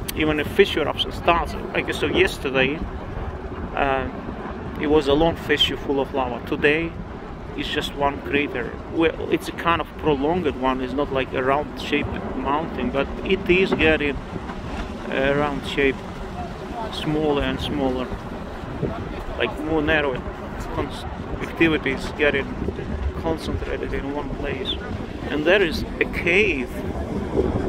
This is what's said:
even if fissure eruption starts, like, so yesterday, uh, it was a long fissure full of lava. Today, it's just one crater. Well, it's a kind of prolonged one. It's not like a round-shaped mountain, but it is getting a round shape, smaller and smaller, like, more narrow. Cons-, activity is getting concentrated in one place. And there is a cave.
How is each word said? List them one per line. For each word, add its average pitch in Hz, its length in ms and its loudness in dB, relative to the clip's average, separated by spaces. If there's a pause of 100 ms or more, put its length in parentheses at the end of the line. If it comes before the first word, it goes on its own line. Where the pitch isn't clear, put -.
(160)
even 156 240 2
if 143 80 -2
fissure 190 360 4
eruption - 280 -2
starts, 170 420 2 (200)
like, 165 200 -2
so - 120 0
yesterday, 143 760 2 (960)
uh, 135 320 2 (720)
it 151 80 -2
was 147 220 4
a 139 40 6
long 165 220 4
fissure - 400 2
full 139 240 0
of 135 140 -2
lava. 123 340 -2
Today, 151 420 4 (680)
it's - 100 -4
just - 280 -2
one 143 260 0
crater. 131 500 0 (220)
Well, 160 200 4 (160)
it's - 200 0
a - 40 -8
kind 170 280 2
of 143 60 -4 (100)
prolonged 151 500 2 (140)
one. 131 180 2
It's 127 140 -4
not 139 180 0
like 131 220 0
a 135 100 2
round-shaped 139 960 0
mountain, 135 540 -2
but 135 160 0 (180)
it 190 240 2
is 185 240 6
getting 147 440 4 (920)
a 135 260 4
round 143 320 0
shape, 139 300 4 (960)
smaller 151 500 2
and 131 160 0
smaller, 127 480 0 (1300)
like, 120 280 -2
more 156 160 2
narrow. 147 320 2 (640)
Cons-, 147 280 -4 (380)
activity 156 500 2
is 127 140 -2 (120)
getting 139 300 4 (760)
concentrated 147 720 -2
in 135 220 -4
one 143 200 -4
place. 139 380 -4 (560)
And 143 140 0
there 185 180 8
is 147 220 2 (160)
a - 60 4
cave. 170 640 2 (1000)